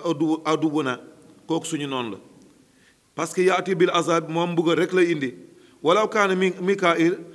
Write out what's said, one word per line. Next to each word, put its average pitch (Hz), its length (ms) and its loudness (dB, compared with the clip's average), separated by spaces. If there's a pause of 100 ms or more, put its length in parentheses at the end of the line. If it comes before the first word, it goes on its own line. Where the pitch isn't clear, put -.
عدو، 156 400 -2
عدونا"، 151 540 -2 (460)
kooku 160 220 -4
suñu 147 200 -6
noonu 127 240 -6
la. 92 60 -10 (960)
Parce 165 180 -6
que 185 80 0
yaati 180 340 2
bil 170 160 4
azab, 165 380 0
moom 170 240 -2
mbugal 165 240 2
rek 175 160 0
lay 180 180 4
indi. 139 240 -4 (480)
"ولو 196 240 4
كان 202 320 2
مي-، 185 220 0
ميكائيل 175 580 2 (160)